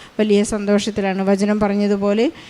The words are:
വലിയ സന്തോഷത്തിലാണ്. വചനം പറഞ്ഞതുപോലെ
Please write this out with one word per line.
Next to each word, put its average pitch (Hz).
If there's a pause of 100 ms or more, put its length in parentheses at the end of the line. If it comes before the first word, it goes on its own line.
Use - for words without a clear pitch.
(200)
വലിയ 208
സന്തോഷത്തിലാണ്. 202
വചനം 202
പറഞ്ഞതുപോലെ 208 (200)